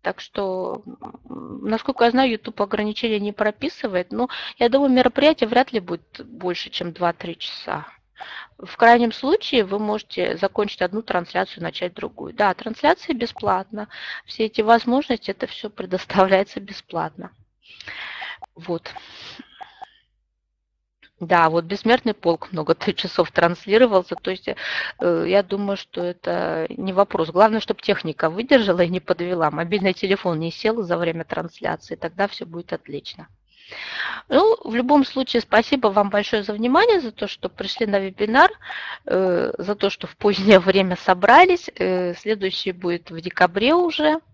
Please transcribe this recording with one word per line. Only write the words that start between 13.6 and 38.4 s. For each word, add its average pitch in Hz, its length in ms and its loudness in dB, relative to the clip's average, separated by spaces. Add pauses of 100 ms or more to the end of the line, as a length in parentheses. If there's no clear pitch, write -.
Все - 200 -4
эти 220 160 -4
возможности, 233 680 2
это - 160 -6
все - 220 -14
предоставляется 190 880 0
бесплатно. 170 720 -10 (1200)
Вот. 170 380 -10 (2250)
Да, 165 300 4
вот 165 140 0
"Бессмертный 214 500 0
полк" - 380 -2
много 156 240 0
<laughs> - 0 -
т-, - 180 -4
часов - 380 -2
транслировался. 190 840 2
То - 160 -8
есть, - 180 -8
э, - 760 -4
я 196 160 4
думаю, 196 340 -4
что - 260 -10
это 175 680 -4
не 190 240 -8
вопрос. 185 360 0
Главное, 214 320 4
чтоб - 200 -6
техника 165 480 -2
выдержала 202 520 2
и 170 80 4
не 180 100 -2
подвела. 175 500 -2
Мобильный 180 440 -2
телефон 185 460 -2
не 165 120 -4
сел 220 320 -2
за 170 140 -2
время 165 260 -2
трансляции, - 720 -6
тогда 190 320 -4
все - 180 -12
будет 170 280 -12
отлично. 151 540 -14 (1040)
Ну, 427 340 4
в 220 120 -6
любом 262 300 4
случае, 254 360 -2
спасибо 240 460 2
вам 202 220 2
большое 208 340 -2
за 208 100 -6
внимание, 330 460 4
за 233 120 -6
то, - 160 -8
что - 220 -10
пришли 196 380 -6
на 202 120 0
вебинар, 208 520 2 (540)